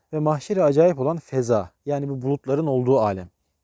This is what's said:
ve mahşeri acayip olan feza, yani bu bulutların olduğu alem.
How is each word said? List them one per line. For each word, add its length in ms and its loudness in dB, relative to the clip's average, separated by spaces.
ve 60 -4
mahşeri 440 -2
acayip 360 4
olan 180 -2
feza, 540 -2
yani 240 -4
bu 120 -8
bulutların 460 -2
olduğu 320 2
alem. 300 -2